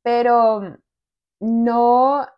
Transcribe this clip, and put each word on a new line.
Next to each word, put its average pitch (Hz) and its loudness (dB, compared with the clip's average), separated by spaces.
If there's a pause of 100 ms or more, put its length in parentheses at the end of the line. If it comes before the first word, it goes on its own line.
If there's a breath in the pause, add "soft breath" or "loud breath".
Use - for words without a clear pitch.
Pero 233 0 (640)
no 240 0 (120)